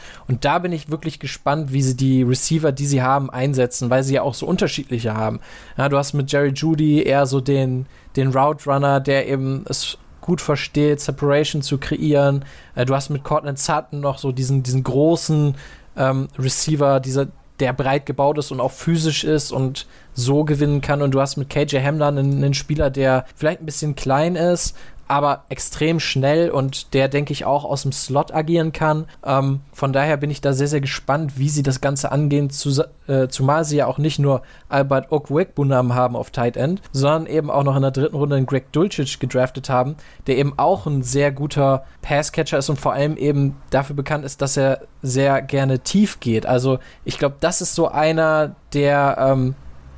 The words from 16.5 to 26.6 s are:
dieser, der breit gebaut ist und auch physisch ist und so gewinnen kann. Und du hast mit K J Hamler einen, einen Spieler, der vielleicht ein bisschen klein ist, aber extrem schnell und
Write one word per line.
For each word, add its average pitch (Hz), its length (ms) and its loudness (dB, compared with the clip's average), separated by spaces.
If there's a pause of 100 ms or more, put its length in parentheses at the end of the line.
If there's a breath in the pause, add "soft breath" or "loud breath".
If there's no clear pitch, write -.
dieser, 135 260 -2 (320)
der 127 140 0
breit 139 340 -2
gebaut 143 320 0
ist 143 140 -6
und 127 80 -4
auch 127 100 0
physisch 160 540 0
ist 151 260 0
und 131 380 -4 (260 loud breath)
so 135 300 2
gewinnen 147 360 2
kann. 143 220 -2
Und 139 80 2
du 135 100 2
hast 139 180 -2
mit 135 120 -6
K 139 120 0
J 143 200 0
Hamler 147 240 0
einen, 139 300 0
einen 139 180 2
Spieler, 147 340 0
der 131 360 2 (100)
vielleicht 160 280 -2
ein 156 40 -12
bisschen 147 300 -4
klein 156 400 0
ist, 175 400 0 (340 loud breath)
aber 143 380 0
extrem 156 520 0
schnell 151 500 2
und 135 420 -4